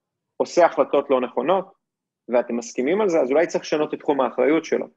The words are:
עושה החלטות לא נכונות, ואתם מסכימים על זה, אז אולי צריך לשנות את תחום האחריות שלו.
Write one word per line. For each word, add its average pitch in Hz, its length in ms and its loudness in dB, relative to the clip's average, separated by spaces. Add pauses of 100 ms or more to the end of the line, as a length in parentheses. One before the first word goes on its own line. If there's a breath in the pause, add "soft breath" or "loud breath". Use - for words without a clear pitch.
(360)
עושה 165 300 2
החלטות 143 440 0
לא 127 100 4
נכונות, 143 520 -2 (560)
ואתם 117 280 -2
מסכימים 131 440 -2
על 214 80 2
זה, 165 120 2
אז 127 100 -2
אולי 160 160 4
צריך 170 180 -6
לשנות 151 300 -2
את 135 40 -8
תחום 139 220 0
האחריות 131 440 0
שלו. - 220 -4 (100)